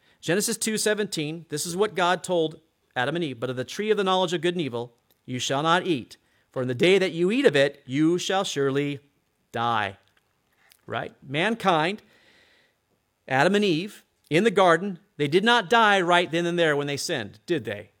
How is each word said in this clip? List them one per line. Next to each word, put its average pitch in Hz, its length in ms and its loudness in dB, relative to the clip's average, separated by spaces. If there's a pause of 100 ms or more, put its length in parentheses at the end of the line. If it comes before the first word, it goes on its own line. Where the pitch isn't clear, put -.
(200)
Genesis 202 380 -2
two 220 180 -2
seventeen, 175 720 -2
this 151 160 -6
is 170 100 -8
what 202 200 0
God 180 280 0
told 165 380 -2 (340)
Adam 127 200 -2
and 175 100 -4
Eve, 127 160 -8
"But 127 80 -4
of 123 80 -6
the 127 80 -6
tree 208 260 -6
of 208 60 2
the 202 80 -2
knowledge 185 300 0
of 165 80 -4
good 175 120 -2
and 180 60 -6
evil 120 340 -8 (300)
you 127 140 -8
shall 139 240 -2
not 170 240 2
eat, 139 320 -6 (320)
for 135 100 -8
in 127 80 -2
the 131 60 -2
day 180 240 4
that 180 140 0
you 175 180 0
eat 240 160 2
of 147 100 4
it, 139 300 0
you 156 320 2
shall 190 260 -2
surely 139 560 -2 (520)
die." 113 440 -2 (920)
Right? 117 360 -8
Mankind, 175 800 0 (1200)
Adam 147 280 2
and 208 100 2
Eve, 180 400 -4 (240)
in 170 160 2
the 233 60 4
garden, 180 480 2 (180)
they 143 120 -2
did 185 160 2
not 233 260 2
die 208 300 4
right 175 300 2
then 170 140 -2
and 175 140 -2
there 156 180 2
when 143 100 -2
they 139 120 -4
sinned, 120 480 -6
did 147 180 -2
they? 101 360 -10